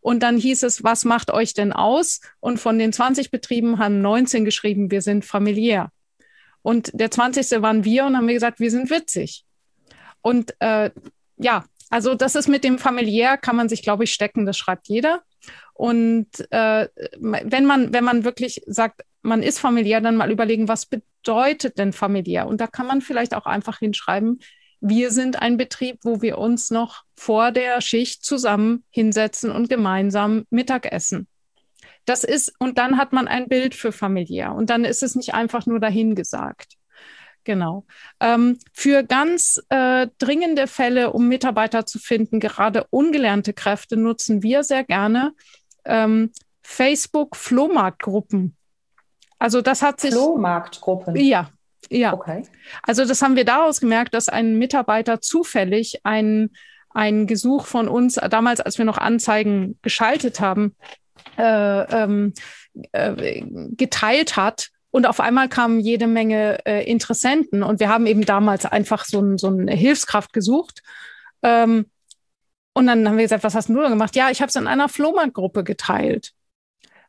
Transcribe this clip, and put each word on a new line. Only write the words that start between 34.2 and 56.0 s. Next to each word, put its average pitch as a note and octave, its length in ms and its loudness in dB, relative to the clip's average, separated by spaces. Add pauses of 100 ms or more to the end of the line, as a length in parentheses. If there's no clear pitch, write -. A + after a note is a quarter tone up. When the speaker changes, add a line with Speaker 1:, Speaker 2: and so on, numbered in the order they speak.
Speaker 1:
Und A3+ 160 -2
dann A#3 140 2
ist - 180 -2
es B3+ 120 -4
nicht - 200 -4
einfach A#3 320 -2
nur A#3 140 0
dahingesagt. G#3+ 920 -4 (720)
Genau. F#3+ 420 -4 (340)
Ähm, A#3+ 380 2 (140)
für C#4 300 4
ganz, D4+ 680 0
äh, B3+ 380 2 (120)
dringende C#4+ 500 0
Fälle, B3 440 0
um A#3+ 140 2
Mitarbeiter A3+ 600 0
zu - 120 -10
finden, A3 400 -2
gerade G#3+ 520 -2
ungelernte B3 600 2
Kräfte, G#3 440 -4
nutzen A3 480 0
wir C4 180 2
sehr C4+ 220 0
gerne, A3+ 480 0 (520)
ähm, A3 460 2 (320)
Facebook-Flohmarktgruppen. B3+ 1900 -2 (840)
Also A#3 200 2
das B3+ 220 0
hat C#4+ 180 0
sich C#4 120 0
Speaker 2:
Flohmarktgruppen? F#3 1040 -2
Speaker 1:
Ja, G3 340 2 (400)
ja. A#3+ 220 0
Speaker 2:
Okay. F3 320 -8 (400)
Speaker 1:
Also A#3 200 2
das B3+ 180 0
haben C4+ 120 4
wir B3+ 100 4
daraus D4 360 2
gemerkt, A#3 340 0
dass A#3 140 0
ein A3+ 280 0
Mitarbeiter A3+ 640 0
zufällig A3 840 -2